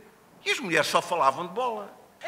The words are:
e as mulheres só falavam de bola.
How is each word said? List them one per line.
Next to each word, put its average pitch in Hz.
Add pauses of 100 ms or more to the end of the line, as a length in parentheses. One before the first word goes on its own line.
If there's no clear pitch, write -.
(460)
e 403
as 381
mulheres 160
só 175
falavam 160
de 180
bola. 220 (380)